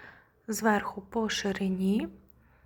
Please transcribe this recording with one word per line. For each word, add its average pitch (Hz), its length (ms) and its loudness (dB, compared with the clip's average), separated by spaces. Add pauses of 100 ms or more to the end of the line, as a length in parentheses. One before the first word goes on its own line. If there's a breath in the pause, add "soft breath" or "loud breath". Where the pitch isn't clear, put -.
(480 loud breath)
зверху 214 540 2
по 220 280 -2
ширині. 196 800 0 (580 soft breath)